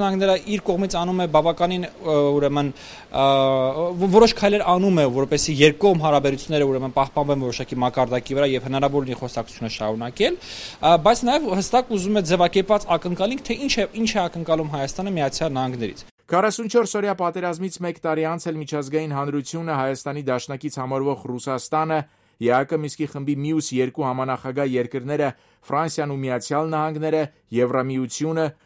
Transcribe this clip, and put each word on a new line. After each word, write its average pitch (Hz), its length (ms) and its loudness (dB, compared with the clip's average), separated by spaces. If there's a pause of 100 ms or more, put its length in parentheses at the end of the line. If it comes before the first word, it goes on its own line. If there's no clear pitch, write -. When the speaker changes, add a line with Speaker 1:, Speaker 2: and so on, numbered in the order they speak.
Speaker 1:
Նահանգները 190 320 2 (180)
իր 196 140 -2
կողմից 190 340 0
անում 185 220 0
է 175 100 0
բավականին, 170 540 2
ը, 156 300 -2 (200)
ուրեմն, 143 320 2
ը, - 560 -4 (560)
ո-, 180 320 0
որոշ 220 240 8
քայլեր 202 280 2 (100)
անում 185 260 4
է, 143 40 6 (120)
որպեսզի 143 460 0
երկկողմ 156 420 4
հարաբերությունները 143 640 2
ուրեմն 131 280 -2
պահպանվեն 139 500 0
որոշակի 123 380 -6
մակարդակի 123 520 0
վրա 139 140 2
և 127 160 -2
հնարավոր 139 400 0
լինի 127 160 -6
խոսակցությունը 113 540 -8
շարունակել, 117 600 -2
ը, - 560 0 (140)
բայց 233 240 4
նաև 294 260 0
հստակ 247 400 2
ուզում 202 240 0
է - 80 -4
ձևակերպված 185 580 2 (100)
ակնկալենք, 185 520 -2
թե 233 160 -2
ինչ 262 80 0
է, 196 140 0 (160)
ինչ 220 100 0
է 208 140 2
ակնկալում 160 500 -2
Հայաստանը 185 400 -4
Միացյալ 143 400 -2
Նահանգներից։ 123 480 -4 (220)
Speaker 2:
Քառասունչորս 214 720 2
օրյա 202 160 0
պատերազմից 175 600 -4 (100)
մեկ 170 180 -6
տարի 160 240 0
անց 165 240 -6
էլ 156 80 -6
միջազգային 147 560 -4
հանրությունը 147 640 -4
Հայաստանի 135 480 -4
դաշնակից 131 540 -4
համարվող 135 400 -2 (100)
Ռուսաստանը, 156 680 -2 (440)
Ե 117 80 4
A 127 160 6
Կ 160 160 -2
Մինսկի 147 300 -6
խմբի 143 220 -4 (100)
մյուս 156 320 0
երկու 127 300 0
համանախագահ 131 640 -2
երկրները՝ 131 560 -2 (420)
Ֆրանսիան 147 400 -2
ու 139 140 -4
Միացյալ 143 480 -2
Նահանգները, 156 500 0 (380)
Եվրամիությունը, 131 840 0 (200)